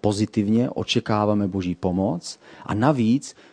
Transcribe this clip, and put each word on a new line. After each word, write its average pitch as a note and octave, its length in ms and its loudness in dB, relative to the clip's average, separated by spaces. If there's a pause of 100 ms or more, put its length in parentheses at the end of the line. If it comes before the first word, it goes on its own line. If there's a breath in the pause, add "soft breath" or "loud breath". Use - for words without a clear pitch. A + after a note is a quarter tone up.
pozitivně, G#2 680 0
očekáváme G#2 760 0
boží F2+ 260 -2
pomoc F#2+ 640 -2 (280 loud breath)
a F#2 80 -6
navíc B2 600 2 (180 loud breath)